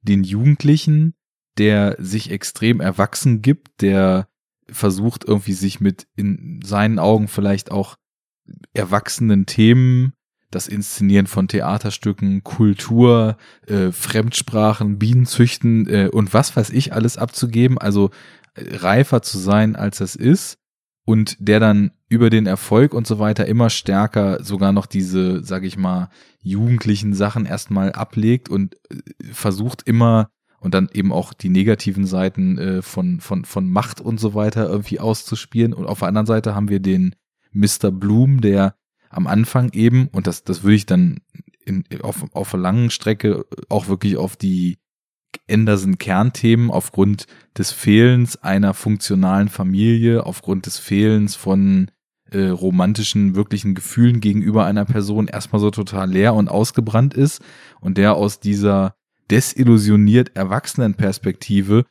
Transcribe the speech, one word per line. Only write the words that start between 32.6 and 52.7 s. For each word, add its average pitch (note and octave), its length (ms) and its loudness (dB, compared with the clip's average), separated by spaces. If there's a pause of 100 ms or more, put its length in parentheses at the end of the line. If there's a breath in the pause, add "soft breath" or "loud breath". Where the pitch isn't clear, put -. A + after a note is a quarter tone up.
von, F2+ 380 -6
von, F#2+ 240 -8
von F#2 260 -6
Macht G2+ 300 -4
und A#2 180 -6
so G#2+ 160 -2
weiter G#2+ 340 -2
irgendwie G2+ 300 -6
auszuspielen. A2+ 760 -2
Und - 120 -10
auf F2+ 140 -8
der F2 80 -2
anderen G#2 180 0
Seite A2 300 -2
haben G2+ 140 -2
wir G2 100 0
den F#2 340 0 (380)
Mister G2+ 400 0
Bloom, A2+ 480 2
der G2 340 2 (340)
am F2+ 200 -4
Anfang A#2 460 0
eben, B2 340 2
und F#2+ 180 -4
das, F2 160 -6
das F2+ 220 -6
würde G#2 100 8
ich G#2 120 2
dann F2+ 340 2 (440)
in, F#2+ 200 -6 (180)
auf, - 300 -10
auf - 180 -8
der F#2 100 -4
langen A2+ 300 0
Strecke - 540 -2 (240)
auch - 180 -4
wirklich F#2+ 300 -2
auf F#2 180 -6
die F2+ 440 -2 (880)
Anderson-Kernthemen G#2 1040 0
aufgrund - 560 -2 (320 soft breath)
des - 140 -4
Fehlens A#2+ 720 4
einer G2 320 0
funktionalen G2 760 0
Familie, A2+ 760 2
aufgrund F#2 420 -6
des - 120 -10
Fehlens G#2 580 0
von, F#2+ 540 2 (400)
äh, G2 180 -2
romantischen, F#2+ 840 0